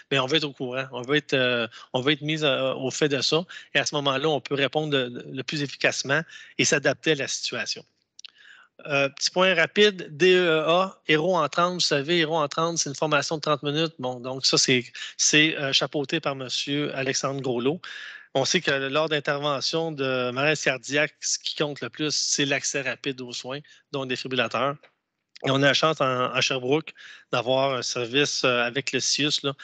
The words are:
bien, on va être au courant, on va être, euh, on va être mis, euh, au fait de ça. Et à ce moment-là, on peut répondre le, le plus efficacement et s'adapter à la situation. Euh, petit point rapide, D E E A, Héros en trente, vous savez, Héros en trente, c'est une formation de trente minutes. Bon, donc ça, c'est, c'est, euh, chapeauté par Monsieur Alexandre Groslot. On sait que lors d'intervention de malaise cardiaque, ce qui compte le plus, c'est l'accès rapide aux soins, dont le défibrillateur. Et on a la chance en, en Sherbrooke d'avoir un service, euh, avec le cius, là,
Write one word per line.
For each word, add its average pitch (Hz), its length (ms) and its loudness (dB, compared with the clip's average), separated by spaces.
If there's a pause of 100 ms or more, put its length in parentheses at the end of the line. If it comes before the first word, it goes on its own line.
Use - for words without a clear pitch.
(120)
bien, 139 100 4
on 131 60 0
va 143 80 2
être 151 80 2
au 143 80 -2
courant, 131 400 -6
on 123 100 -8
va 131 140 0
être, 147 180 0
euh, 123 320 2 (280)
on 127 80 0
va 139 100 2
être 143 100 -2
mis, 156 220 -2
euh, 131 300 0
au 127 180 -4
fait - 160 2
de 139 140 -2
ça. 160 240 0 (280)
Et 147 60 2
à 131 60 0
ce - 100 -2
moment-là, 139 320 0
on 143 140 0
peut - 140 -8
répondre 143 400 0
le, 123 360 -4
le 131 120 -8
plus 151 200 -4
efficacement 135 580 0 (360)
et 131 80 2
s'adapter 147 480 2
à - 20 0
la 131 140 -4
situation. - 560 -6 (1000)
Euh, 139 220 2
petit - 200 -4
point 185 240 4
rapide, 175 640 2
D 180 160 6
E 180 100 6
E 156 240 2
A, 185 400 2
Héros 160 300 4
en 151 120 4
trente, 180 260 2
vous 175 40 -4
savez, 151 380 2
Héros 160 200 0
en 147 100 2
trente, 165 320 -2
c'est - 100 -4
une 139 60 -6
formation 151 400 0
de 147 60 -6
trente 147 200 0
minutes. 156 380 0
Bon, 127 200 -6
donc 131 240 -6
ça, - 140 2
c'est, 127 260 4 (340)
c'est, 156 400 4
euh, 135 140 -2
chapeauté 147 480 0
par 143 160 -2
Monsieur 143 600 -4
Alexandre 135 460 -2
Groslot. 127 380 0 (540)
On 135 100 2
sait 175 160 2
que 156 120 0
lors 135 360 0
d'intervention 147 840 -2
de 131 400 -2
malaise 143 320 0
cardiaque, 139 560 0
ce - 180 -4
qui - 180 -8
compte 147 260 -4
le 120 80 -6
plus, 151 260 -4
c'est - 300 0
l'accès 139 360 -2
rapide 131 400 -8
aux 123 120 -12
soins, 131 260 -10 (320)
dont 139 100 -4
le 131 60 -4
défibrillateur. 127 680 0 (720)
Et 139 60 2
on 131 60 4
a 139 100 4
la 131 80 6
chance 160 260 2
en, 127 320 0
en 127 80 0
Sherbrooke 135 520 0 (380)
d'avoir 131 440 2
un 120 80 -2
service, 123 640 0
euh, 120 180 4
avec 120 300 -4
le 127 60 0
cius, - 440 0
là, 139 100 -2 (100)